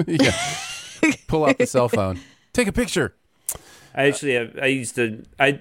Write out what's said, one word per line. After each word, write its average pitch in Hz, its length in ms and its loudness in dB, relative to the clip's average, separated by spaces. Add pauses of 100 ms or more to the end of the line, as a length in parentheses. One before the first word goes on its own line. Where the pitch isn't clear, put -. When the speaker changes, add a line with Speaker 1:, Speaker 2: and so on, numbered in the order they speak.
Speaker 1:
<laughs> 160 60 -2
Yeah. 151 260 2 (920)
Pull 156 180 2
out 262 140 2
the 247 80 2
cell 123 220 2
phone. 95 320 -2 (320)
Take 240 160 0
a - 40 -2
picture. - 420 -2 (800)
Speaker 2:
I 135 140 0
actually 143 260 0
have, 117 260 -4
I 135 60 -2
used 135 300 -2
to, 113 260 -2 (160)
I, 139 220 2